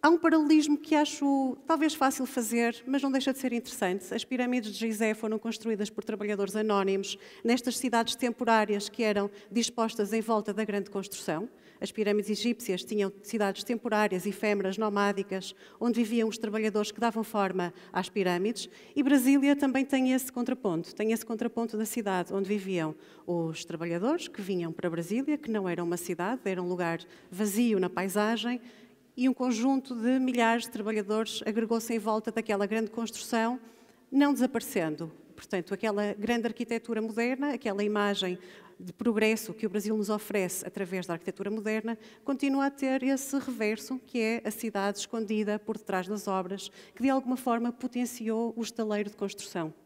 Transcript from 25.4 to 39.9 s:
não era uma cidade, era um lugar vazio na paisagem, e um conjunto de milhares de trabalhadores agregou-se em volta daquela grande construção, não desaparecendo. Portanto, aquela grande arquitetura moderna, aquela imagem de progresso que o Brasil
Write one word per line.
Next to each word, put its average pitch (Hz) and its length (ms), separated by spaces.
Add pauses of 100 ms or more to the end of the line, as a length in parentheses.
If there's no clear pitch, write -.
não 208 160
era 175 160
uma 170 140
cidade, 185 480
era 185 180
um 175 60
lugar 175 320 (300)
vazio 208 500
na 180 80
paisagem, 208 720 (560)
e 247 120
um 254 60
conjunto 254 600
de 233 240
milhares 233 460
de - 60
trabalhadores 214 760
agregou-se 226 480
em 226 40
volta 220 320
daquela 214 360
grande 220 240
construção, 226 680 (540)
não 285 220
desaparecendo. 170 760 (240)
Portanto, - 380
aquela 208 400
grande 220 340
arquitetura 226 540
moderna, 247 540
aquela 208 280
imagem 202 560 (400)
de 180 140
progresso 220 600
que - 140
o 196 40
Brasil 208 260